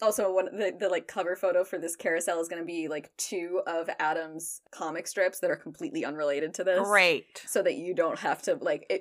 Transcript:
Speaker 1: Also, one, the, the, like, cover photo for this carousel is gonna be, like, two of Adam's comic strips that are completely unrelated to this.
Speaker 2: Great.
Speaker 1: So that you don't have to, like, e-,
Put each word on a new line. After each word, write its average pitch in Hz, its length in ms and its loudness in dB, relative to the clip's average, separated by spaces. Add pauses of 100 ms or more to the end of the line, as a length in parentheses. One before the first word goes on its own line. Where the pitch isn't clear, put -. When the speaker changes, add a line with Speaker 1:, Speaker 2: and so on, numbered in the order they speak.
Speaker 1:
Also, 208 300 2
one, 185 140 4 (100)
the, 185 220 -2
the, 196 100 2
like, 170 180 -2
cover 180 300 -4
photo 180 260 2
for 185 160 -4
this 165 160 -6
carousel 170 460 -2
is 165 80 -4
gonna 170 160 -6
be, 165 240 -4
like, 151 280 -6
two 180 500 -4
of 165 220 -2 (120)
Adam's 160 600 -4 (120)
comic 156 340 -6
strips 185 320 0
that 175 120 0
are 165 60 0
completely 160 480 -8
unrelated 147 500 -2
to 175 100 -4
this. 185 200 4
Speaker 2:
Great. 185 640 4
Speaker 1:
So 202 160 2
that 180 140 4
you 175 180 -4
don't 165 240 2
have - 240 0
to, 175 140 2
like, 151 340 -2
e-, 196 100 2